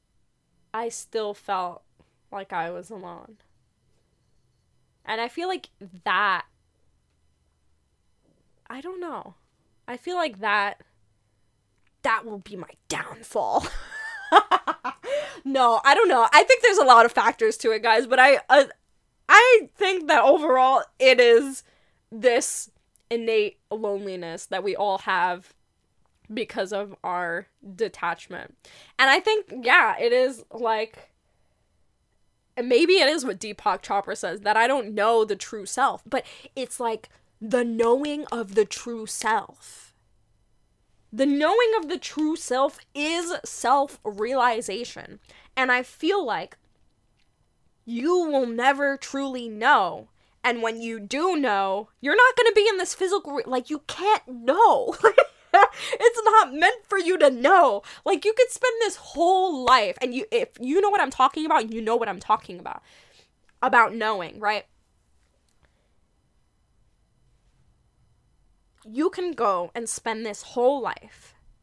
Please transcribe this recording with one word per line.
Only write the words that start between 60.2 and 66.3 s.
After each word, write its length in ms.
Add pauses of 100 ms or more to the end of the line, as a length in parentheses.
if 200 (100)
you 200
know 100
what 100
I'm 100
talking 360
about, 260
you 80
know 160
what 120
I'm 120
talking 400
about. 220 (800)
About 320
knowing, 440
right? 280 (4000)